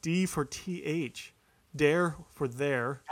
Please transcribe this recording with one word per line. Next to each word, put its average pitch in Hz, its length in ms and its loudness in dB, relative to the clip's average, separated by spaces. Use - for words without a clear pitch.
D 175 240 2
for 160 200 -2
T 175 380 -8
H. - 500 -4
Dare 156 400 4
for - 160 -4
there. 131 540 0